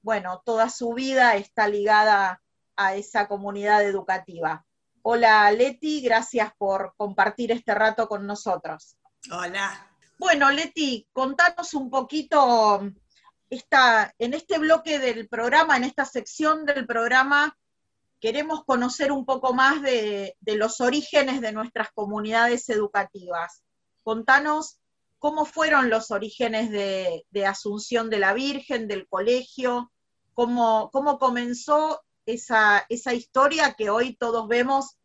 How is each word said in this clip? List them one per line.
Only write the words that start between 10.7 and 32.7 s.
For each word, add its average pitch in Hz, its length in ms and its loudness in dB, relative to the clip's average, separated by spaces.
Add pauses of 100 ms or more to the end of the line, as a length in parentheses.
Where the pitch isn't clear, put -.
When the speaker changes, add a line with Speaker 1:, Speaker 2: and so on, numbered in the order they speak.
Speaker 1:
contanos 339 640 -2
un 269 160 -6
poquito 247 1000 2 (600)
esta, 247 680 2
en 240 160 -4
este 320 240 -4
bloque 320 400 2
del 233 280 -4
programa, 269 520 2
en 247 60 -2
esta 277 200 -4
sección 302 640 -2
del 277 200 -2
programa, 262 680 0 (640)
queremos 302 460 -4
conocer 254 440 0
un 269 140 -2
poco 262 300 -2
más 277 260 4
de, 214 580 -4
de 214 180 -4
los 226 260 -2
orígenes 269 580 0
de 220 120 -6
nuestras 220 400 -8
comunidades 220 760 -2
educativas. 196 920 -4 (400)
Contanos 285 760 0 (400)
cómo 302 260 -2
fueron 302 460 0
los 226 220 -2
orígenes 220 580 -4
de, 190 600 -4
de 196 140 -2
Asunción 208 640 -4
de 214 120 -2
la 196 140 2
Virgen, 262 520 -6
del 196 220 -8
colegio, 240 840 -2 (420)
cómo, 233 600 0
cómo 277 260 0
comenzó 254 840 0 (200)
esa, 220 640 2